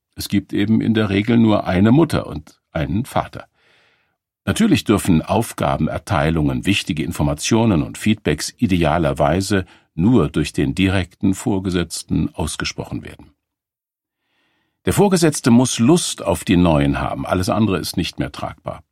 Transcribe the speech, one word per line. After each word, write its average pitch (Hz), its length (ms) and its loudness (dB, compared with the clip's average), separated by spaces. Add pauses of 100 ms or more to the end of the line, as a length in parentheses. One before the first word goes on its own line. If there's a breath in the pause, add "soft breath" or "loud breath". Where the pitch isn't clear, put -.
(160)
Es 98 140 -12
gibt 98 220 -2
eben 104 300 0
in 107 140 0
der 107 160 0
Regel 104 260 2
nur 110 300 2
eine 95 240 4
Mutter 139 340 2
und - 340 -14 (120)
einen 82 340 -4
Vater. - 400 -6 (1000)
Natürlich 175 400 0
dürfen 90 360 2
Aufgabenerteilungen, 76 1400 -2
wichtige 90 380 -2
Informationen 82 800 0
und - 140 -10
Feedbacks - 600 -2
idealerweise 85 1080 0 (280 soft breath)
nur 87 360 2
durch 78 240 -4
den 69 200 -2
direkten 95 600 -2
Vorgesetzten 90 1000 -4
ausgesprochen - 680 -8
werden. - 280 -20 (1500)
Der 90 80 0
Vorgesetzte 170 580 4
muss 123 280 4
Lust 156 440 2
auf 92 220 -2
die 95 100 2
Neuen 73 460 4
haben, 67 240 -6
alles 92 240 -2
andere 98 280 0
ist - 200 -6
nicht 82 220 -6
mehr 67 120 -6
tragbar. - 600 -14